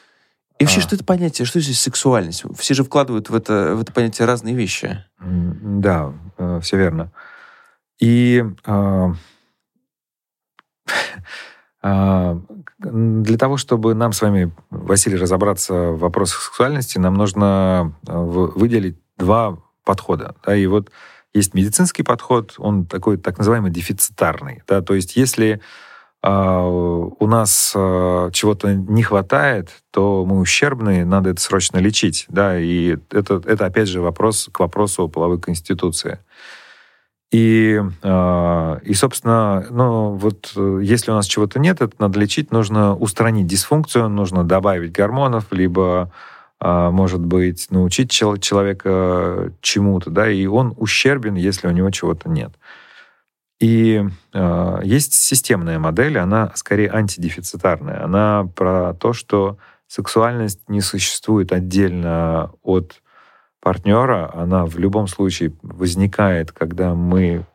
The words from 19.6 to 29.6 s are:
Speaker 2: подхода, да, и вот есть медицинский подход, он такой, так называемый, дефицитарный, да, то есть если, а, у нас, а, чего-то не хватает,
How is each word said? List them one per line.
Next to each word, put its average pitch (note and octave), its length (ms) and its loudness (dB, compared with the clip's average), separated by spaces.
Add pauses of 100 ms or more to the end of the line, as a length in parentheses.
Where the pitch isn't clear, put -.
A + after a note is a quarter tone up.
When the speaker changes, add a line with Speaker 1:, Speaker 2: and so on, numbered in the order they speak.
Speaker 2:
подхода, F#2+ 500 -2 (100)
да, G2+ 100 2
и G2 120 2
вот G2 240 0 (420)
есть G2 220 0
медицинский G#2 480 0
подход, A#2 560 -2
он G2+ 280 -2
такой, G2 300 -2
так F2+ 220 -6
называемый, G#2+ 320 2
дефицитарный, E2 960 -4
да, G2 140 2
то F#2 140 -2
есть F#2 220 -4
если, A2 440 2 (640)
а, F#2+ 440 2
у F2 600 0
нас, A2 480 2
а, F2+ 560 0
чего-то G2+ 440 0
не G#2 280 2
хватает, G#2 680 0 (220)